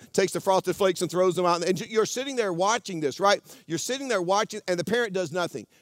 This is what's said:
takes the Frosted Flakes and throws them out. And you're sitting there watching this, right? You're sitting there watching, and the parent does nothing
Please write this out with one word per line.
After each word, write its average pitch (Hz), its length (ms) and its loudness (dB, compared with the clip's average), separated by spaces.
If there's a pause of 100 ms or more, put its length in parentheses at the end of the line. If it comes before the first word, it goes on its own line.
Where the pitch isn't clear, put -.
(140)
takes 196 180 4
the 170 80 -4
Frosted 185 340 2
Flakes 190 280 0
and 156 80 -2
throws 180 260 2
them 180 80 0
out. 170 180 2
And 180 240 0
you're 214 200 0
sitting 269 300 -4
there 202 180 0
watching 190 460 -2
this, 143 200 -4
right? 196 220 4 (240)
You're 160 100 -4
sitting 269 320 -4
there 202 140 0
watching, 202 460 0
and 180 120 -2
the 175 40 -6
parent 226 280 -2
does 180 200 -2
nothing 165 340 -4 (160)